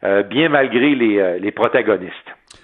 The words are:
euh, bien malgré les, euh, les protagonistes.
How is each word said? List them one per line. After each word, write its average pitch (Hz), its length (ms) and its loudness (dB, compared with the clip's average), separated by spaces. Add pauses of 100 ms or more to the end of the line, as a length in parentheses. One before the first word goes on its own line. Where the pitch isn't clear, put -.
euh, 98 180 2
bien 120 260 0
malgré 135 460 2
les, 113 240 2
euh, 90 200 0
les 98 140 -4
protagonistes. 107 600 0 (520)